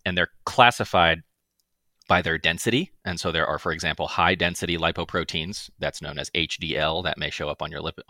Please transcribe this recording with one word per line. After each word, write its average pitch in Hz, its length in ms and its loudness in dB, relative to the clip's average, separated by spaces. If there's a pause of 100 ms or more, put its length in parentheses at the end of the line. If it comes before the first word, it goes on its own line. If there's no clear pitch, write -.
and 90 140 0
they're 87 140 2 (120)
classified 92 800 4 (840)
by 90 140 4
their 82 160 -2
density. 107 560 0 (140)
And 90 120 -6
so 87 140 -2
there 80 140 2
are, 76 120 -2
for 85 140 -2
example, 80 340 -4
high 87 280 4
density 85 420 -2
lipoproteins, 82 1040 -4
that's 73 240 -6
known 73 160 -10
as 71 160 -8
H 82 240 -2
D 78 180 -4
L, 80 240 0
that 95 160 -4
may 73 140 -6
show - 180 -6
up 73 140 -6
on 78 80 -8
your 73 100 -10
lip-, 80 300 -10